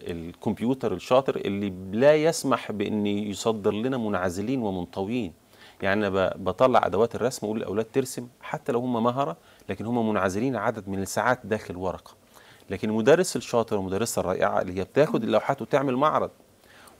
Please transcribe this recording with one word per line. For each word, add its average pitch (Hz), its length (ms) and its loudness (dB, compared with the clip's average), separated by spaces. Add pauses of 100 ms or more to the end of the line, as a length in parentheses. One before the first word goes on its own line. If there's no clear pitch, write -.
(100)
الكمبيوتر 98 840 -4
الشاطر 127 420 2
اللي 101 360 -4 (200)
لا 135 220 6
يسمح 151 580 0
بإن 104 340 -2
يصدر 104 640 -2
لنا 120 240 -2
منعزلين 104 640 -2
ومنطويين. 95 720 -4 (500)
يعني 101 240 2
أنا 95 220 2
ب-، 95 160 -6
بطلع 117 420 4
أدوات 101 280 2
الرسم 107 320 -2
وأقول 107 120 -2
للأولاد 104 260 -2
ترسم 127 440 -4 (120)
حتى - 320 -6
لو 117 80 2
هم 123 220 -2
مهرة، 139 340 0 (320)
لكن 101 180 -6
هم 117 240 0
منعزلين 104 460 0
عدد 107 320 -4
من 98 140 -2
الساعات 113 420 0
داخل 101 320 -4
ورقة. 90 380 -6 (560)
لكن 98 200 -4
المدرس 135 460 4
الشاطر 117 400 0
والمدرسة 95 440 -2
الرائعة 95 400 2
اللي 92 200 -4
هي 95 40 -2
بتاخد 147 380 2
اللوحات 110 400 0
وتعمل 135 340 0
معرض، 135 340 2 (680)